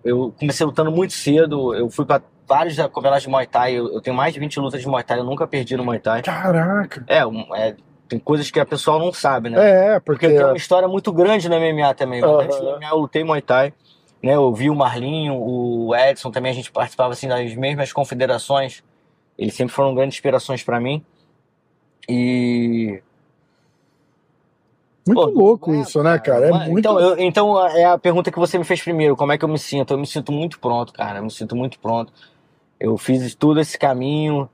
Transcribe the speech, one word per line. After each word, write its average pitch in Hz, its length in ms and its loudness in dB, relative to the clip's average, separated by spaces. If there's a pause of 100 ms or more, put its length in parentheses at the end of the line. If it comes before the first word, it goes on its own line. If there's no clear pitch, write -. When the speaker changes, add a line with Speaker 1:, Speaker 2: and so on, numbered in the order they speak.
Speaker 1:
Eu 123 360 -2
comecei 147 260 -2
lutando 156 260 0
muito 185 220 0
cedo, 143 640 2
eu 113 160 -2
fui 143 160 -4
pra 139 160 2 (260)
vários 151 260 2
campeonatos 139 500 0
de 131 40 -10
Muay 131 180 0
Thai, 123 280 0
eu, 120 180 -4
eu 107 80 -6
tenho 127 160 -4
mais 147 160 0
de 139 80 -12
vinte 147 180 -6
lutas 139 220 -4
de 131 80 -8
Muay 127 160 -2
Thai, 123 140 -4
eu 123 60 -4
nunca 143 220 -4
perdi 131 300 -4
no 123 80 -4
Muay 120 140 -2
Thai. 117 240 -2
Speaker 2:
Caraca! 175 840 -2
Speaker 1:
É, 143 200 2
um, 110 280 -8
é, 107 220 -4 (320)
tem 117 100 -6
coisas 147 320 -2
que 156 100 0
a 143 60 0
pessoa 156 320 0
não 175 140 -2
sabe, 123 380 -2
né? 196 440 6
Speaker 2:
É, 185 60 2
porque 156 260 0
Speaker 1:
Porque 151 100 6
tem 143 80 6
Speaker 2:
a 139 40 6
Speaker 1:
uma 127 80 2
história 185 300 2
muito 190 260 -2
grande 180 360 2
na 170 80 2
M 165 120 2
M 151 140 0
A 139 120 2
também. 127 280 -4
Speaker 2:
Aham. 151 200 4
Speaker 1:
Antes 135 160 -2
do 135 100 -4
M 143 80 -6
M 151 80 -16
A, 151 60 -10
eu 156 80 0
lutei 156 260 -4
Muay 156 160 -2
Thai, 131 320 0 (500)
né? 135 120 2
Eu 135 180 4
vi 123 160 -2
o 151 60 0
Marlinho, 139 640 -2
o 120 580 -4
Edson 131 360 2
também, 127 200 -4
a 123 40 -4
gente 120 180 -12
participava, 123 400 -2
assim, 131 160 -8
das 123 260 -4
mesmas 135 380 -4
confederações. 131 920 -2 (560)
Eles 107 160 -4
sempre 123 200 -4
foram 135 200 2
grandes 135 220 0
inspirações 131 460 -2
pra 120 180 -2
mim. 139 240 -4 (1040)
E... 120 920 0 (2000)
Speaker 2:
Muito 190 140 4
Speaker 1:
Pô, 165 60 6 (120)
Speaker 2:
louco 208 320 4
Speaker 1:
não 151 80 2
é, 139 40 0
Speaker 2:
isso, 147 200 -2
né, 165 160 4
Speaker 1:
cara? 123 220 2
Speaker 2:
cara? 139 60 4
É 170 40 6
Speaker 1:
Mas, 165 180 2
Speaker 2:
muito 170 100 0 (100)
Speaker 1:
então, 202 120 4
eu, 180 180 4
então, 190 500 2
é 170 160 4
a 175 140 6
pergunta 175 340 0
que - 60 -6
você 175 180 0
me 170 80 0
fez 180 180 -2
primeiro, 156 340 2
como 147 160 0
é 147 60 0
que 160 60 -2
eu 156 40 -2
me 156 100 -2
sinto? 139 340 -4
Eu 135 60 -2
me 143 80 -6
sinto 147 260 -6
muito 151 260 -6
pronto, 120 340 -4
cara. 104 260 -8
Eu 104 60 -8
me 110 60 -8
sinto 113 240 -10
muito 123 240 -6
pronto. 113 340 -4 (680)
Eu 110 160 0
fiz 127 380 -2
todo 151 260 2
esse - 180 -4
caminho 143 760 -2